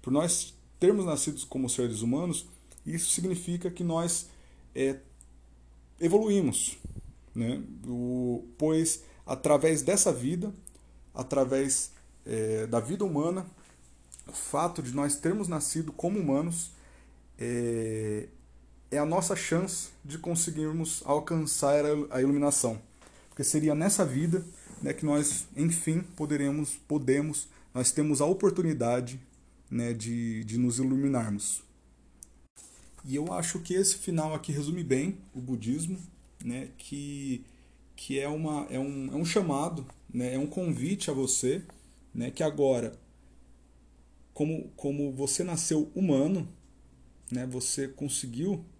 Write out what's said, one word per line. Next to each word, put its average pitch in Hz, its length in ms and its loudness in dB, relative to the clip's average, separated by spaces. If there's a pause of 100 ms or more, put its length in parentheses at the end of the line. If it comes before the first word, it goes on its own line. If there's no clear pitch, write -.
Por 127 100 -4
nós 160 420 2 (260)
termos 190 260 6
nascido 151 420 -2
como 131 220 -2
seres 113 320 0
humanos, 143 460 0 (380)
isso 165 260 0
significa 175 580 -2
que 175 140 -6
nós, 170 460 0 (440)
é, 135 240 0 (1000)
evoluímos, 196 800 4 (560)
né? 120 280 -2 (240)
O, 123 600 -2 (120)
pois 160 460 2 (220)
através 147 560 4
dessa 175 320 4
vida, 175 400 -2 (600)
através, 135 800 2 (340)
é, 110 420 0
da 117 120 2
vida 170 240 -2
humana, 170 420 0 (840)
o - 40 -16
fato 165 500 -2
de 123 120 -6
nós 143 220 0
termos 190 320 0
nascido 156 440 -2
como 196 280 -2
humanos, 165 520 0 (680)
é, 113 880 -2 (640)
é 139 60 0
a 147 80 2
nossa 175 300 2
chance - 540 -2 (140)
de 147 140 -10
conseguirmos 160 880 -2
alcançar 147 800 2
a, 147 320 0
a 131 40 4
iluminação. 139 600 2 (480)
Porque - 140 -6
seria 151 320 4
nessa 185 300 4
vida, 160 400 0 (360)
né, 139 120 -2
que 156 120 -4
nós, 147 500 2
enfim, 165 460 2 (140)
poderemos, 147 600 -2 (120)
podemos, 147 600 0 (260)
nós 123 180 2
temos 151 300 2
a 147 40 6
oportunidade, 131 960 2 (500)
né, 120 240 -2
de, 117 500 -4
de 107 140 -4
nos 123 220 2
iluminarmos. 131 840 0 (1400)
E 135 120 -4
eu 165 180 -2
acho 175 260 -2
que 170 140 -6
esse 190 240 4
final 156 360 -2
aqui 151 180 -6
resume 147 320 -2
bem 139 340 0 (160)
o 127 80 -10
budismo, 131 580 -2 (440)
né, 123 340 -6
que, 139 680 -6 (520)
que 135 240 -4
é 139 80 -2
uma, 151 420 -2
é 131 100 -4
um, 139 340 -4
é - 20 -6
um 165 100 0
chamado, 160 600 0 (280)
né, 123 200 -2
é 131 60 -2
um 147 80 -2
convite 165 640 -2
a - 20 0
você, 135 500 0 (500)
né, 120 180 -4
que 147 100 -6
agora, 135 560 2 (1400)
como, 160 420 -2
como 143 360 -2
você 135 320 -2
nasceu 165 500 0
humano, 170 540 4 (840)
né, 123 140 -2
você 127 420 -4
conseguiu 135 760 -4 (160)